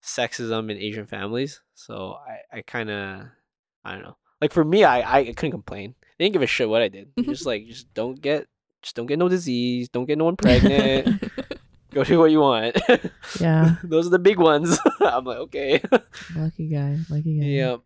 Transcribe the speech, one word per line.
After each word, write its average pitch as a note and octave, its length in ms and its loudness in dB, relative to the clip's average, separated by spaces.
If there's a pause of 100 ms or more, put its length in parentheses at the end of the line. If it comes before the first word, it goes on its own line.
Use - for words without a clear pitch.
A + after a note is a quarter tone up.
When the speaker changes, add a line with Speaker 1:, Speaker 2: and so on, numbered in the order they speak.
Speaker 1:
sexism A2+ 680 -6
in G#2 80 -8
Asian G#2 280 -8
families. A2+ 540 -8 (140)
So G2 420 -14 (360)
I, - 60 -16
I G#2+ 40 -16
kinda, G#2 720 -10 (520)
I F#2+ 80 -14
don't F#2 100 -16
know. F#2 140 -20 (240)
Like, D3+ 120 -2
for E3 120 2
me, F#3 200 4
I, B2 340 2
I A#2+ 140 -2
couldn't D3 180 -6
complain. G2+ 440 -12 (240)
They E3 60 -2
didn't G#3 100 0
give D#3+ 80 2
a B2 40 0
shit A#2 220 -2
what A2+ 140 2
I G#2+ 60 0
did. G2 280 -12
They A#3+ 80 -2
just, C#4+ 220 -8
Speaker 2:
<laughs> C3 60 -2
Speaker 1:
like, G#2+ 140 -8
"Just - 280 -20
don't B2+ 260 -6
get, C#3+ 260 -2 (360)
just - 140 -16
don't A#2 100 -8
get C#3+ 120 -2
no F3 100 2
disease, B2 600 -2
don't B2 180 -4
get D3+ 120 -2
no D#3+ 60 2
one F3 120 0
pregnant, C3+ 840 4 (360)
Speaker 2:
<laughs> - 340 -20
Speaker 1:
go C3+ 120 0
do E3 140 4
what D#3+ 120 8
you D#3 100 6
want." A#2+ 360 2 (120)
<laughs> - 520 0
Speaker 3:
Yeah. E3 440 4
Speaker 1:
Those E3 220 2
are F3 40 0
the F3+ 80 4
big F#3 200 4
ones. D#3+ 400 4 (120)
<laughs> - 100 -6
I'm C3 240 2
like, A#2+ 140 -8
"Okay." C#3 440 -2 (260)
<laughs> - 280 -16
Speaker 3:
Lucky D#3+ 320 -6
guy, C#3+ 300 -2 (120)
lucky D3+ 300 -2
guy. C#3+ 60 0
Speaker 1:
Yeah. C3 400 0